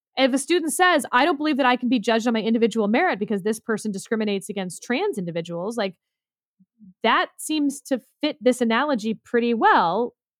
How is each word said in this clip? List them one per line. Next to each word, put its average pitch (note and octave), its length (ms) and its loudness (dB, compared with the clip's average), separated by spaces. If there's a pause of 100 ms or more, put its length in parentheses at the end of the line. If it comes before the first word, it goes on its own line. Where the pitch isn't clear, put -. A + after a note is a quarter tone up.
(160)
if C4 160 4
a C4+ 60 0
student D#4+ 360 0
says, F4 380 2
"I B3+ 140 4
don't D#4+ 120 2
believe D4+ 200 0
that C4+ 80 2
I B3 120 4
can B3 120 -4
be C4 80 2
judged A3+ 300 0
on A#3+ 60 0
my A3 80 0
individual A3 460 2
merit C4+ 300 2
because G3+ 240 -4
this A3 180 -2
person A3 320 -6
discriminates G3+ 580 -4
against F#3+ 340 -8
trans D#4 340 -2
individuals," E3+ 600 -6
like, G3 180 -4 (1040)
that C#4 360 0
seems D4 440 -2
to B3+ 180 -4 (220)
fit D4 180 -2
this A#3+ 220 2
analogy A3+ 540 0
pretty A#3 400 0
well, A#3 580 2 (260)